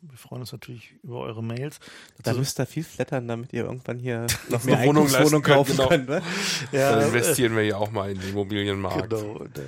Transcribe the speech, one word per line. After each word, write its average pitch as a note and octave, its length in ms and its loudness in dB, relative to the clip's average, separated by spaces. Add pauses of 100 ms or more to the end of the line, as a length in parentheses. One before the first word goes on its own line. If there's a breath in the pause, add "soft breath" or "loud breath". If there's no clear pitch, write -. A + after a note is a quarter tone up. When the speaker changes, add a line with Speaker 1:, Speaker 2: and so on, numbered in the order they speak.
Speaker 1:
wir C#3+ 160 -20
freuen - 240 -14
uns A#2 100 -14
natürlich A#2 500 -18
über B2+ 180 -10
eure A#2 220 -8
Mails. A#2+ 360 -8 (400 loud breath)
Speaker 2:
Da - 60 -20
Speaker 1:
Dazu A#2+ 140 0
Speaker 2:
müsst C3+ 200 -4
ihr B2+ 80 -2
viel D#3 180 -8
flattern, B2+ 440 -6
damit A#2 240 -6
ihr A#2 120 -4
irgendwann B2 340 -8
hier A#2+ 280 -4 (120)
Speaker 3:
<laughs> - 120 -14
Speaker 2:
noch A#2+ 140 -2
Speaker 3:
Eine B2+ 120 4
Speaker 2:
mehr A#2+ 100 4
Speaker 3:
Wohnung D3+ 200 6
Speaker 2:
Eigentumswohnung D3 360 6
Speaker 3:
leisten - 0 -
Speaker 2:
kaufen C#3 340 4
Speaker 3:
können, C3+ 300 4
genau. C#3+ 120 -2
Speaker 2:
könnt, F3 540 -6
ne? C#3 60 2
Speaker 1:
Ja, C#3 140 4
Speaker 3:
Dann - 80 4
Speaker 1:
äh, A2 80 4
Speaker 3:
investieren A#2+ 480 2
wir G#2+ 80 4
ja G#2 120 0
auch G#2 140 -2
mal G2+ 200 -2
in F#2+ 100 -6
den F#2+ 100 -8
Immobilienmarkt. G2 800 -2
Speaker 1:
Genau, G#2+ 420 -6
da C#2+ 160 -12